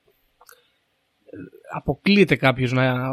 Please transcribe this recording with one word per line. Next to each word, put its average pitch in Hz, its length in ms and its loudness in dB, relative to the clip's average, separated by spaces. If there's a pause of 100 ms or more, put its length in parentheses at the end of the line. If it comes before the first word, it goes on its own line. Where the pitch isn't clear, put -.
(1200)
ε, - 120 -20 (380)
αποκλείεται 156 600 2
κάποιος 127 360 0
να, 127 400 0